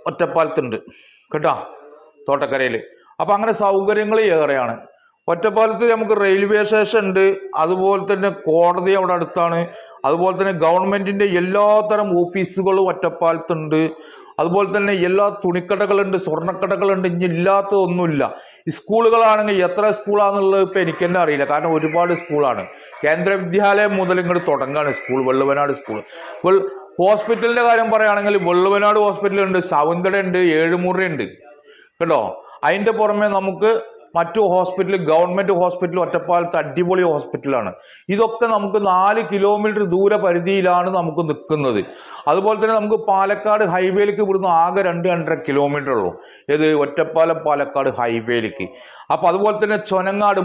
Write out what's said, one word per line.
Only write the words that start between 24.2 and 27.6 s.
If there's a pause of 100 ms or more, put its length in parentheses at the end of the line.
ഇങ്ങോട്ട്
തുടങ്ങാണ്
സ്കൂൾ, (100)
വെള്ളുവനാട്
സ്കൂൾ. (460)
വെൾ-, (340)
ഹോസ്പിറ്റലിന്റെ